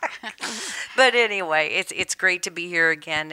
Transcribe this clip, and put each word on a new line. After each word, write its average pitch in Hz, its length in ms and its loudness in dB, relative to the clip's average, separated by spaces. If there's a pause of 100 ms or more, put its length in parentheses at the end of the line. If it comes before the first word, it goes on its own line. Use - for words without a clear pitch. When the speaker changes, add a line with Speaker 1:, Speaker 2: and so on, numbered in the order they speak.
(220)
Speaker 1:
<laughs> - 720 -8
Speaker 2:
But 254 180 6
anyway, 185 540 2
it's, 185 260 -2
it's 180 200 -4
great 180 300 0
to 196 60 -4
be 170 180 -10
here 165 220 2
again. 156 420 -4